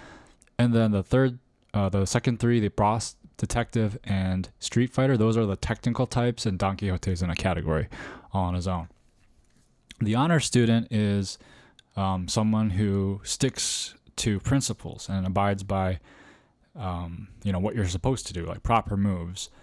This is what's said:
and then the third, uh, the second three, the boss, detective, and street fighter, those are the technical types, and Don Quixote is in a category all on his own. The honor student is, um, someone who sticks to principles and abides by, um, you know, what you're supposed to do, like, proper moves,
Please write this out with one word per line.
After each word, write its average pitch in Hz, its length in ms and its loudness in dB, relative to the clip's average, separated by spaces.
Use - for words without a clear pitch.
and 120 160 4
then 113 160 4
the 101 120 2
third, 127 360 2
uh, 98 160 2
the 98 160 2
second 120 360 0
three, 120 180 4
the 104 80 2
boss, 107 480 0
detective, 113 640 -2
and 92 460 -2
street - 340 0
fighter, 135 240 2
those 110 200 4
are 113 100 2
the 98 80 0
technical 120 500 -2
types, 120 400 -2
and 95 140 -2
Don 98 180 0
Quixote 95 360 -2
is 87 100 -2
in 90 80 -2
a 82 60 -2
category 82 500 0
all 98 100 0
on 90 120 -2
his 90 120 -4
own. 87 220 -4
The 110 160 0
honor 156 240 4
student 117 500 2
is, 101 480 0
um, 95 300 -2
someone 110 440 0
who 98 520 0
sticks - 720 -4
to 101 240 -2
principles - 680 -4
and 95 160 -2
abides 98 380 0
by, 95 380 -2
um, 87 540 -8
you 101 80 -2
know, 90 80 0
what 104 160 -2
you're 101 100 0
supposed 110 400 -2
to 95 60 -12
do, 85 140 -8
like, - 180 -10
proper 107 320 2
moves, 95 520 -2